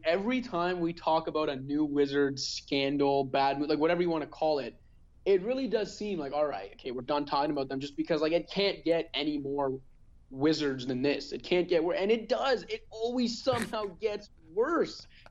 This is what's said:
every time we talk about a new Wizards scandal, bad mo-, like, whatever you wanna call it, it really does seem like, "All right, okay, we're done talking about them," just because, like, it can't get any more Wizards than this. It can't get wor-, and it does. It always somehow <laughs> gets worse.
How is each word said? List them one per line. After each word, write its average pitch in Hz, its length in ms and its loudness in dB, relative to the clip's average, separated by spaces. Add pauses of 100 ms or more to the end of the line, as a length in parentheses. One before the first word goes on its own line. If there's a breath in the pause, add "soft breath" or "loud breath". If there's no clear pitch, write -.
every 202 360 2
time 175 400 -2
we 170 120 0
talk 160 340 0
about 156 220 0
a 139 80 -2
new 143 280 0
Wizards 139 640 2
scandal, 139 800 2
bad 139 360 2
mo-, 147 60 -2
like, 151 120 2
whatever 170 240 4
you 175 80 2
wanna 156 160 0
call 156 340 0
it, - 200 -8 (460)
it 190 160 6
really 262 260 -2
does 208 280 -2
seem 202 220 -4
like, 139 140 -6
"All 151 140 2
right, 101 280 -6
okay, - 180 -10
we're 123 100 -6
done 147 220 0
talking 147 260 0
about 139 180 -2
them," 135 120 -4
just 143 160 -8
because, 156 240 0
like, 156 120 2
it 165 180 0
can't 196 340 0
get 160 300 0
any 147 240 -2
more 139 400 -2 (520)
Wizards 139 560 0
than 127 160 -2
this. 143 300 -2
It 120 100 -6
can't 180 260 0
get 170 140 4
wor-, 170 120 0
and 196 160 0
it 220 180 0
does. 233 360 0
It 220 260 -10
always 233 520 -2
somehow 226 440 0
<laughs> 180 140 -12
gets 208 300 -4 (220)
worse. 254 540 0 (240 soft breath)